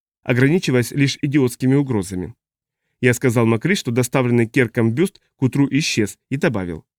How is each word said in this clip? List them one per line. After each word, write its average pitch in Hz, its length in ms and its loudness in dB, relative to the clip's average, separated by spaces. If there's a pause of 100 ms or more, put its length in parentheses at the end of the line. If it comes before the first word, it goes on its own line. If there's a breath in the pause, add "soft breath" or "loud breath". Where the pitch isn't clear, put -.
(240)
ограничиваясь 127 680 2
лишь 139 320 -2
идиотскими 131 540 0
угрозами? 98 580 -4 (680)
Я 123 140 4
сказал 117 320 0
Макри, 113 300 0
что - 160 -6
доставленный 120 560 0
Керком 113 440 0
бюст 165 280 -2 (160)
к - 60 -6
утру 135 280 2
исчез, 127 480 -2 (120)
и 131 60 -6
добавил: 101 480 -2 (140)